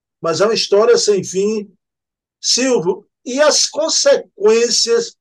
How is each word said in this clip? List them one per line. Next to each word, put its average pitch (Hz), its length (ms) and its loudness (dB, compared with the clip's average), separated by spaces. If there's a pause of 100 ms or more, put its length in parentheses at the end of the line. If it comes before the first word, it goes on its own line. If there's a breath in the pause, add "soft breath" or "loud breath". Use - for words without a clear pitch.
(180)
mas 160 220 -4
é 196 60 4
uma 226 80 0
história 226 420 2
sem 208 260 0
fim. 208 480 -4 (720)
Silvio, 233 640 -2 (160)
e 254 160 -8
as 294 280 2
consequências 233 1500 0